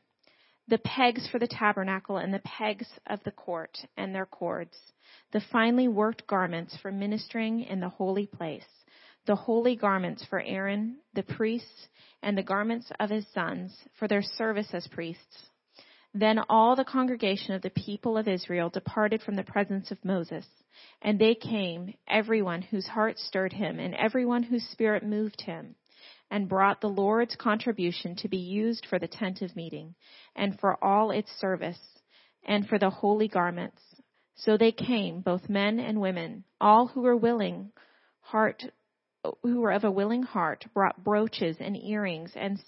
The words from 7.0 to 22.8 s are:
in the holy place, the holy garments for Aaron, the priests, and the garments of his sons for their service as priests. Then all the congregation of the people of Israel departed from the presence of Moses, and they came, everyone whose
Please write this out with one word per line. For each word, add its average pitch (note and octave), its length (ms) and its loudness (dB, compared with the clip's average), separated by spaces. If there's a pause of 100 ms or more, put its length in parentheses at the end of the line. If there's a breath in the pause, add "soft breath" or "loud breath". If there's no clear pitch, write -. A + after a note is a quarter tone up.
in F#3+ 180 -6
the F3+ 80 -4
holy F#3+ 380 -2
place, D#3+ 380 -8 (600 soft breath)
the G#3 100 4
holy A#3 400 2
garments F#3+ 520 0
for F#3+ 120 -2
Aaron, G3+ 560 -4 (180)
the G3 80 -2
priests, - 640 -4 (340 soft breath)
and G3+ 140 -2
the F#3+ 60 -2
garments G#3 560 -2
of G#3+ 120 -2
his G#3+ 240 -4
sons F#3 400 -6 (240)
for G#3+ 100 -4
their G3+ 140 2
service G#3+ 500 -4
as E3+ 160 -6
priests. - 600 -12 (680 soft breath)
Then G#3+ 240 4 (100)
all A3+ 280 8
the C4 80 2
congregation A#3 720 0
of F#3 80 -4
the F#3 80 -4
people A3 460 -2
of G#3+ 120 0
Israel F3 420 0
departed G#3+ 520 0
from G3+ 140 -4
the F#3+ 60 -4
presence G3 480 -2
of - 140 -12
Moses, F3+ 420 -4 (560 loud breath)
and G#3 160 2
they A3 160 6
came, F#3 600 -4 (140)
everyone G#3 540 2
whose F#3+ 240 -4